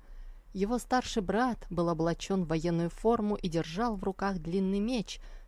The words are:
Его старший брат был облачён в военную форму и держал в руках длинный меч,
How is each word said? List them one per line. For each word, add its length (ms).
Его 240
старший 440
брат 480
был 200
облачён 560
в 20
военную 420
форму 460
и 140
держал 460
в 80
руках 360
длинный 400
меч, 400